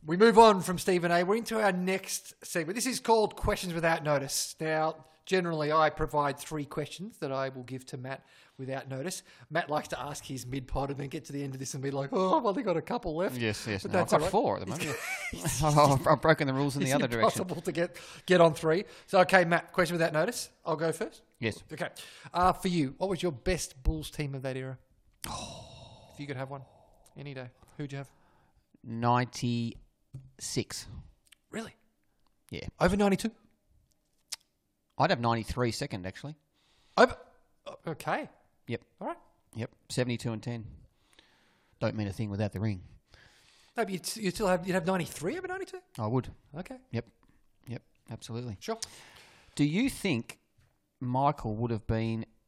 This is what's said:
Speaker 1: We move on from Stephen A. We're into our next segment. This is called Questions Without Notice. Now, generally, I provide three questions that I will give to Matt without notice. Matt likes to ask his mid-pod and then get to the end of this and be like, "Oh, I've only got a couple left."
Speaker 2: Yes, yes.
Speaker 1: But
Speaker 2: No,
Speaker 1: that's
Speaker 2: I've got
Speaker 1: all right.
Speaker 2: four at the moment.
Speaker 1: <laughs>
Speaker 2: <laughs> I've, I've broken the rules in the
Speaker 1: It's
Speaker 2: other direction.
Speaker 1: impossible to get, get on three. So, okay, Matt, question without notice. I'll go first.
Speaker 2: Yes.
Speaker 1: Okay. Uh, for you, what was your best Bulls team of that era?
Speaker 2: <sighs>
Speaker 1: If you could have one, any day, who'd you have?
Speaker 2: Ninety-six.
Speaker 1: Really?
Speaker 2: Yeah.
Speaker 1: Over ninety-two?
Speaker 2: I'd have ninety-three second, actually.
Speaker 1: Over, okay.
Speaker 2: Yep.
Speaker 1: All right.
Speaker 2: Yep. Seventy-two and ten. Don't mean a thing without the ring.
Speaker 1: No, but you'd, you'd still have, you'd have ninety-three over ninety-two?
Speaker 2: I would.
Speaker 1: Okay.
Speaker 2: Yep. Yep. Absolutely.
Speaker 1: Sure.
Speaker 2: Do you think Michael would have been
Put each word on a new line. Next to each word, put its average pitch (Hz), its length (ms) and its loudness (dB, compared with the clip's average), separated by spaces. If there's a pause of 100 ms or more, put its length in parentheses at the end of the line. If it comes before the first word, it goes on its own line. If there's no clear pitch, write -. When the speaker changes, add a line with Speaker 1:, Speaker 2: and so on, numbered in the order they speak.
Speaker 1:
We 156 120 0
move 214 200 10
on 214 240 10
from 175 160 -4
Stephen 175 340 2
A. 175 120 4
We're 196 140 2
into 220 240 -4
our 208 100 4
next 185 600 -4 (120)
segment. 170 300 -4
This 240 120 -2
is 247 120 -2
called 220 360 4
Questions 190 380 -2
Without 165 300 2
Notice. 143 560 -2
Now, 156 460 -2 (200)
generally, 165 460 0
I 156 180 6
provide 147 480 0
three 151 280 -6
questions 165 540 -10
that 143 120 -4
I 135 180 -2
will 131 140 -12
give 127 240 -12
to - 100 -12
Matt 131 260 -10 (360)
without 131 300 -6
notice. 135 340 -8 (260)
Matt 160 200 -2
likes 147 180 -2
to 147 120 -6
ask 143 260 -10
his 127 200 -8
mid-pod 135 460 -4
and 135 80 -8
then 139 80 -6
get 143 180 -10
to 143 80 -14
the 143 100 -6
end 139 120 -8
of 131 40 -12
this 131 140 -8
and 135 80 -6
be 139 80 -4
like, 139 220 -4
"Oh, 208 260 4
I've 302 80 0
only 294 180 0
got 190 120 0
a 160 60 -2
couple 180 340 -4
left." 175 220 -2
Speaker 2:
Yes, 113 280 0
yes. 104 180 -4
Speaker 1:
But 190 100 -6
Speaker 2:
No, 190 60 4
Speaker 1:
that's 165 140 0
Speaker 2:
I've - 60 8
got 165 160 0
Speaker 1:
all 190 220 2
right. - 20 -6
Speaker 2:
four - 0 -
at 98 60 -8
the - 20 -8
moment. 147 300 -4 (360)
Speaker 1:
<laughs> - 0 -
Speaker 2:
<laughs> 147 680 4
I've, - 40 2
I've 127 140 6
broken 156 260 4
the 131 60 -2
rules 139 220 0
in 143 60 -2
the 135 60 0
Speaker 1:
It's 131 80 2
Speaker 2:
other 143 120 2
direction. 117 340 2
Speaker 1:
impossible 180 200 -6
to 180 100 -4
get, 170 240 -2 (300)
get 180 160 8
on 165 120 8
three. 160 300 0 (240)
So, 190 140 6
okay, 185 240 6
Matt, 170 260 0
question 175 240 2
without 160 160 2
notice. 165 380 -2 (160)
I'll 165 100 0
go 160 160 0
first. 220 300 -6 (180)
Speaker 2:
Yes. 110 320 -2
Speaker 1:
Okay. 156 160 -6 (460)
Uh, 180 180 6
for - 160 -2
you, 156 300 0
what 190 120 -2
was 185 140 -4
your 175 80 0
best 127 500 -4
Bulls 156 300 -2
team 139 240 -4
of 135 60 -8
that 131 160 -4
era? 131 200 -8 (480)
Speaker 2:
<sighs> - 40 -8 (840)
Speaker 1:
If - 60 -20
you 143 80 -8
could 139 100 -6
have 135 140 -8
one, 139 100 -10 (560)
any 139 160 -14
day, 127 140 -12 (300)
who'd 143 140 -8
you 139 80 -8
have? 135 100 -12 (720)
Speaker 2:
Ninety-six. - 2000 -2 (680)
Speaker 1:
Really? - 240 -12 (760)
Speaker 2:
Yeah. - 160 -8 (120)
Speaker 1:
Over 180 160 4
ninety-two? 202 360 2 (1700)
Speaker 2:
I'd 135 120 4
have 127 100 2
ninety-three 117 520 0
second, 95 340 -6
actually. 135 300 -10 (600)
Speaker 1:
Over, 254 180 8 (720)
okay. 160 420 -4 (380)
Speaker 2:
Yep. 117 140 -6 (200)
Speaker 1:
All 208 60 -8
right. 330 100 -8 (380)
Speaker 2:
Yep. 113 160 -8 (180)
Seventy-two 120 420 -2
and 110 120 -8
ten. 117 220 -10 (1120)
Don't 110 160 0
mean 107 120 -2
a 95 60 -6
thing 107 160 -6
without 101 240 -2
the 92 60 -6
ring. 101 220 -2 (920)
Speaker 1:
No, 233 100 0
but 190 60 -10
you'd, - 260 -6
you'd 208 180 -2
still 208 120 0
have, 180 200 2
you'd 180 60 0
have 180 120 0
ninety-three 185 520 -2
over 370 100 -10
ninety-two? 370 320 -10 (200)
Speaker 2:
I 110 80 -2
would. 123 220 0 (300)
Speaker 1:
Okay. - 180 -12 (140)
Speaker 2:
Yep. 117 140 -6 (600)
Yep. 117 140 -12 (300)
Absolutely. 113 480 -10
Speaker 1:
Sure. 226 180 -8 (800)
Speaker 2:
Do 147 80 2
you 185 260 2
think - 500 -4 (600)
Michael 127 560 -2
would 117 160 -2
have 107 160 -6
been 113 380 -2 (220)